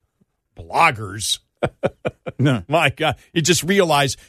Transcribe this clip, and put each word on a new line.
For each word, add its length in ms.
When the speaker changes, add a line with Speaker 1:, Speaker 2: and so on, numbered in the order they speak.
Speaker 1:
bloggers. 840
<laughs> 160
Speaker 2:
No. 300
Speaker 1:
My 220
God, 260
you 80
just 220
realize, 560